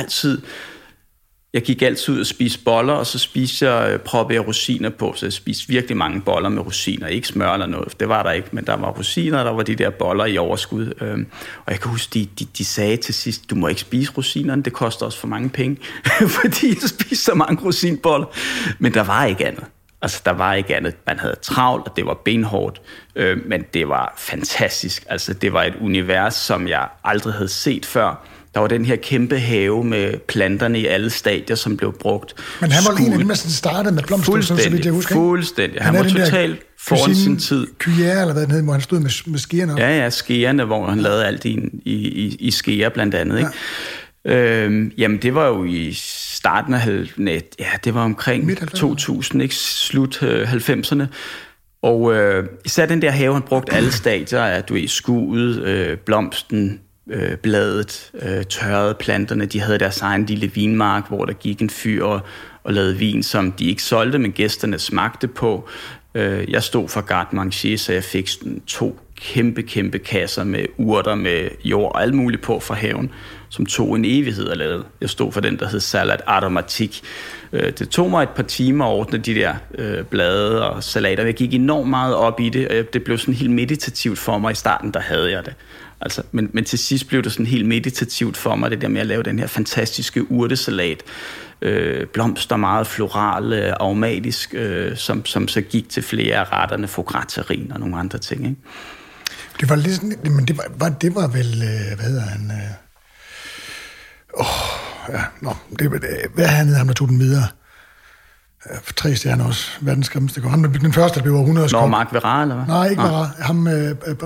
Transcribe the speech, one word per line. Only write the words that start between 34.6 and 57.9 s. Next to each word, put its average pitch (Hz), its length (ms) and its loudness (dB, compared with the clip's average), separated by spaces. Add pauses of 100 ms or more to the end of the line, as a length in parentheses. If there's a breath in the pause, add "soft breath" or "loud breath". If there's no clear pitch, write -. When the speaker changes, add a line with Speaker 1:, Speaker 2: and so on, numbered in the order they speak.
Speaker 2:
jeg 165 80 4
Speaker 1:
Fuldstændig. 170 220 2
Speaker 2:
husker, 180 220 0
ikke? 160 60 4
Speaker 1:
Fuldstændig. 170 640 0
Speaker 2:
Han - 40 2
Speaker 1:
Han 160 80 6
Speaker 2:
er 180 80 6
Speaker 1:
var 190 60 4
Speaker 2:
den 190 80 4
der 185 80 4
Speaker 1:
totalt 165 360 2 (280)
foran 131 160 6
Speaker 2:
Cuisine 190 200 6
Speaker 1:
sin 143 140 4
tid. 131 280 0 (180)
Speaker 2:
Cuillère, 170 360 4
eller 170 120 2
hvad 151 100 0
den 143 80 2
hed, 156 120 4
hvor 147 100 2
han 139 100 2
stod 170 180 0
med, 139 320 -2
med 147 60 -2
skeerne 170 340 0
op. 147 60 0
Speaker 1:
Ja, 135 200 4
ja, 120 120 2
skeerne, 123 540 2
hvor 107 220 0
han 98 140 2
lavede 104 260 4
alt 107 180 -2
i, 110 140 0 (260)
i, 107 100 -2
i, 104 460 -2
i 120 100 0
skeer 107 380 2
blandt 104 260 0
andet, 92 240 0
ikke? 143 120 2 (720 loud breath)
Speaker 2:
Ja. 117 400 4
Speaker 1:
Øhm, 107 340 2
jamen, 107 200 4
det 123 160 2
var 151 120 4
jo 101 180 2
i 82 280 -2 (400)
starten 104 420 2
af 123 60 4
halv-, 98 360 0
nej, 85 260 0 (180)
ja, - 60 -8 (180)
det 117 100 2
var 117 100 2
omkring 123 420 0
Speaker 2:
Midt 185 120 0
halvfemserne. 151 320 0
Speaker 1:
to - 40 -2
tusind, - 480 0
ikke? 131 120 -2
Slut, - 680 -2
øh, 113 260 2
halvfemserne. 135 600 0 (760 loud breath)
Og, 117 320 6
øh, 98 320 4 (180)
især 160 220 2
den 165 160 2
der 151 80 4
have, 135 220 4
han 139 100 2
brugte 131 320 0
alle 120 180 4
stadier 113 500 0
af, 95 220 0
du 113 100 -4
ved, 85 140 0
skuddet, 120 720 0
øh, 92 340 0
blomsten, 104 840 0 (300)
øh, 95 260 -2
bladet, 104 760 0 (120)